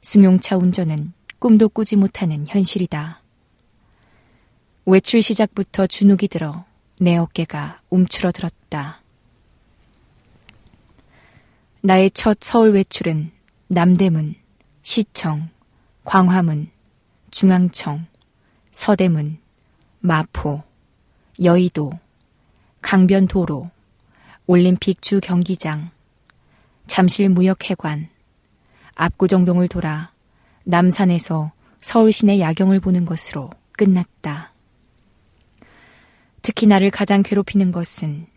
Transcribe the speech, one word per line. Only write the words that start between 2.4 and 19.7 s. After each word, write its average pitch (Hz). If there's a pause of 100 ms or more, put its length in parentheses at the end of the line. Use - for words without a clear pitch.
현실이다. 170 (1700)
외출 190
시작부터 202
주눅이 202
들어 160 (340)
내 170
어깨가 160
움츠러들었다. 175 (2750)
나의 190
첫 -
서울 226
외출은 165 (360)
남대문, 175 (440)
시청, 165 (540)
광화문, 175 (600)
중앙청, 180 (640)
서대문, 160 (640)